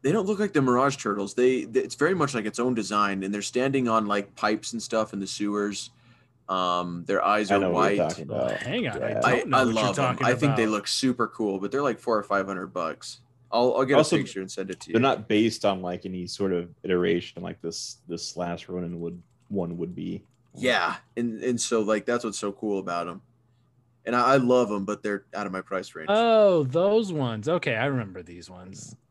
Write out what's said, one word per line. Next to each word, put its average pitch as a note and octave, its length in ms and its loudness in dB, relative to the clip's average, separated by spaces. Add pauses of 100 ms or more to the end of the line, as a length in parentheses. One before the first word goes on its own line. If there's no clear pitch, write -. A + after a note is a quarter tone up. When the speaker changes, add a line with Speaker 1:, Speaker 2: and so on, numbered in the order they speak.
Speaker 1:
They C#3 80 2
don't F#3+ 160 2
look G3+ 120 0
like G#3 140 0
the D3 80 4
Mirage C3 360 4
Turtles. G2+ 360 -4
They, B2+ 320 4
they, A#2 160 2
it's - 140 -6
very E3 180 2
much, C#3+ 220 0
like, G#2+ 100 -2
its G#2+ 140 -6
own B2+ 160 2
design, G2+ 480 0
and G2 100 -2
they're G#2 80 -4
standing B2+ 480 0
on, A2 160 2
like, G2+ 300 -2
pipes G#2+ 380 -2
and A2+ 80 -6
stuff A2 320 -2
in G2+ 60 -6
the G2 80 -4
sewers. G#2 640 -4 (580)
Um, F2+ 600 0
their - 180 2
eyes G#2 260 2
Speaker 2:
I G2+ 40 4
Speaker 1:
are G2+ 40 6
Speaker 2:
know F#2 120 2
what F#2 240 4
you're F2+ 100 2
Speaker 1:
white. D#2 40 0
Speaker 2:
talking E2 160 -6
about. - 260 -2
Speaker 3:
Hang F3 360 -4
on, G#2 140 -6
I A#1 80 -4
Speaker 2:
Yeah. - 100 -4
Speaker 3:
don't - 60 2
Speaker 1:
I, A#2 40 4 (120)
Speaker 3:
know C3 160 2
Speaker 1:
I C3 80 6
Speaker 3:
what - 0 -
you're A#2 80 2
Speaker 1:
love A2 160 2
'em. G2 60 0
Speaker 3:
talking B2 320 0
Speaker 1:
I B2 80 4
think B2+ 200 2
they A2+ 80 2
Speaker 3:
about. G#2+ 100 2
Speaker 1:
look G#2 140 -2
super B2 400 0
cool, G2 320 -2
but G2 120 -4
they're, C3+ 100 0
like, B2 180 0
four A#2 200 0
or G2 40 -6
five G2 220 0
hundred F#2+ 220 -6
bucks. E2+ 540 -8 (300)
I'll, A#2+ 260 4
I'll C3 80 4
get C#3 100 4
Speaker 2:
Also, D#3 220 4
Speaker 1:
a - 20 4
picture - 220 -6
and F#2+ 100 -10
send F#2+ 180 -8
it F#2 120 -8
to - 80 -18
you. - 40 -8
Speaker 2:
they're A2+ 80 6
not B2+ 260 0
based A2 380 2
on, G2 160 2
like, F2+ 240 -6
any F#2 220 -6
sort G2 260 -2
of F2 160 -2 (140)
iteration F2+ 580 0
like F2 200 -10
this, - 360 -10 (100)
this E2+ 300 -10
last F2 320 -6
Ronin F2 320 -6
would, E2+ 200 -10 (260)
one F2 300 -4
would F2 180 -6
be. F2 280 -8 (300)
Speaker 1:
Yeah, G2+ 440 0 (200)
and, A#2 260 -4
and A#2+ 160 0
so, A2+ 220 0
like, G#2 240 0
that's A#2+ 180 0
what's G#2+ 160 -4
so G2+ 120 -4
cool G2+ 280 -4
about F2 280 -4
'em. F2+ 140 -10 (840)
And A#2 100 -2
I, B2 180 4
I C#3 40 6
love B2 340 4
'em, G2 140 -4
but G#2 180 -6
they're G2+ 300 -4
out G2+ 140 -6
of F#2 40 -6
my F#2+ 100 -6
price F#2 340 -8
range. - 140 -12
Speaker 3:
Oh, G#3+ 540 6
those F#3+ 480 2
ones. A#2+ 380 -2
Okay, D#3+ 260 0
I A2+ 120 0
remember G2+ 360 -4
these F2 260 -18
ones. F#2 460 -18 (160)